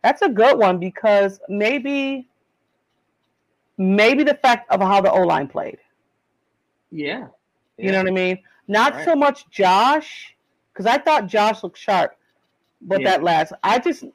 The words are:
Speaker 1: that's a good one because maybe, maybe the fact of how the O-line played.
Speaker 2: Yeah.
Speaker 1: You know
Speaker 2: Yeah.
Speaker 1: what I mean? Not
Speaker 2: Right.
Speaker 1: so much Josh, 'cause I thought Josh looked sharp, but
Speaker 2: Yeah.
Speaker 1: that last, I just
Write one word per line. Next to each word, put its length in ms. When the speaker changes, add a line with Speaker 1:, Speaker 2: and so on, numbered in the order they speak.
Speaker 1:
that's 200
a 60
good 300
one 200
because 680
maybe, 800
maybe 460
the 120
fact 360
of 100
how 200
the 100
O-line 380
played. 300
Speaker 2:
Yeah. 340
Speaker 1:
You 120
know 80
Speaker 2:
Yeah. 60
Speaker 1:
what 40
I 60
mean? 240
Not 260
Speaker 2:
Right. 100
Speaker 1:
so 120
much 340
Josh, 840
'cause 140
I 120
thought 280
Josh 380
looked 140
sharp, 380
but 200
Speaker 2:
Yeah. 100
Speaker 1:
that 140
last, 280
I 160
just 240